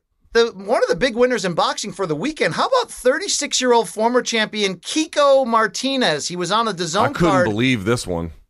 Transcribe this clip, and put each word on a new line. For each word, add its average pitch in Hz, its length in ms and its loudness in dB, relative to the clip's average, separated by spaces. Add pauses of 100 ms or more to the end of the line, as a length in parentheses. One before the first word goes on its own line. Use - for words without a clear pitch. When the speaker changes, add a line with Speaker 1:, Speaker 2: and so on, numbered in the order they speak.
(320)
Speaker 1:
the, 233 220 2
one 202 280 0
of 508 60 0
the - 80 0
big 220 200 -2
winners 247 300 2
in 175 80 -2
boxing 214 380 -2
for 190 140 -4
the 156 80 -2
weekend, 202 400 -2
how 247 120 0
about 494 240 0
thirty-six-year-old 254 1000 0
former 233 340 0
champion 214 540 -2
Kiko 277 680 2
Martinez? 226 840 0
He 175 80 -6
was 175 160 -2
on 226 160 2
a 208 40 -2
dazon 180 360 -2
Speaker 2:
I - 40 -4
couldn't 170 180 2
Speaker 1:
card, 180 180 4
Speaker 2:
believe 113 360 0
this 120 220 0
one. 85 260 -4 (180)